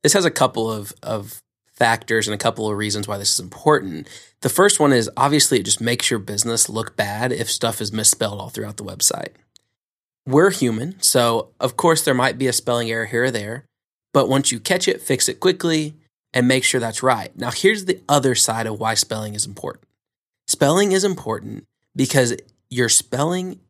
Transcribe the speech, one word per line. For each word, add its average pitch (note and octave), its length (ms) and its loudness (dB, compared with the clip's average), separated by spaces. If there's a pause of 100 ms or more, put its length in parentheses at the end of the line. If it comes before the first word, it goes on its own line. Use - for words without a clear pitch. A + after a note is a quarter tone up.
This D3 100 4
has F#3+ 140 4
a D#3+ 40 4
couple A2+ 400 0
of, G#2 220 -8 (100)
of G#2+ 380 -8 (320)
factors A2+ 560 0
and G#2+ 60 -4
a G#2 40 -8
couple A2 300 -2
of G#2 80 -2
reasons G#2 320 -4
why G#2 80 -6
this G2 160 -2
is - 80 -2
important. F#2 680 -2 (360)
The C3 80 0
first G3 280 4
one C#3+ 140 4
is, A2+ 240 2
obviously, C#3 420 2
it G2+ 60 0
just - 160 -2
makes - 300 -2
your A2 100 -2
business G#2+ 480 -2
look A2 300 -8
bad A2 340 -2
if - 180 -4
stuff A2+ 300 -4
is G#2 140 -6
misspelled G#2 440 0
all - 120 -12
throughout G#2+ 260 -10
the G#2 80 -14
website. - 460 -2 (960)
We're D3+ 240 6
human, B2+ 500 -2
so A#2 580 2
of B2+ 200 -2
course E3 260 4
there C#3+ 80 2
might B2+ 240 0
be C3 120 0
a B2 40 0
spelling A#2+ 380 -2
error A2+ 160 -4
here A#2 180 0
or C3 60 2
there, A2+ 340 -8 (480)
but B2+ 160 4
once C3+ 240 2
you A2+ 80 -6
catch F3+ 260 0
it, F#3+ 140 0
fix - 260 0
it - 140 -4
quickly E3 540 0 (400)
and B2 120 4
make C3 180 2
sure - 140 2
that's A2+ 240 -4
right. B2+ 320 0
Now, A#2+ 160 -6
here's G3 360 0
the F#3 240 -4
other C3+ 240 4
side A2+ 320 0
of G#2+ 120 -8
why A2 140 -2
spelling G#2+ 420 -4
is G#2 120 -4
important. - 400 -14 (600)
Spelling F#3 460 2
is F#3+ 100 2
important A2 640 -4 (320)
because A#2+ 400 2 (320)
your A#2+ 220 0
spelling F3+ 800 -2